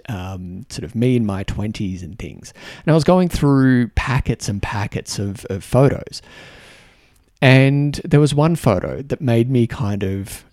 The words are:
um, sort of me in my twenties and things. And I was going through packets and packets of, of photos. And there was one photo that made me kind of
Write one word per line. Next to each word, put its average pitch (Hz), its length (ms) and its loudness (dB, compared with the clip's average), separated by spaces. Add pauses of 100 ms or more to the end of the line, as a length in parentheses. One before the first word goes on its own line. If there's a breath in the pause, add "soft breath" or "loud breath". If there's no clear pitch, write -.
um, 92 600 -10
sort - 160 -10
of - 100 -12
me 123 220 2
in 117 80 0
my 98 180 -4
twenties 101 580 -6
and 87 160 -14
things. - 360 -16 (320 loud breath)
And - 60 2
I 156 40 6
was 160 80 4
going 185 240 4
through 131 640 2
packets - 580 -2
and 101 140 -4
packets - 580 -6
of, 101 300 -6
of 95 160 -8
photos. - 560 0 (1200 loud breath)
And 139 640 4
there 147 160 4
was 143 120 2
one 156 220 2
photo 90 460 0
that 139 180 -8
made 117 300 2
me 120 180 2
kind 101 360 -4
of 98 500 -6